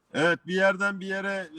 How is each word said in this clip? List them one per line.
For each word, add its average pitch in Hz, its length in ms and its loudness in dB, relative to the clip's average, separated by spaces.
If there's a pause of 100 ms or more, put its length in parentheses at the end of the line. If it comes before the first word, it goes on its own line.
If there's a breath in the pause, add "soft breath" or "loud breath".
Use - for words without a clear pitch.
(140)
Evet, 165 340 2
bir 180 80 -2
yerden 196 440 2
bir 185 80 -10
yere, 196 500 -4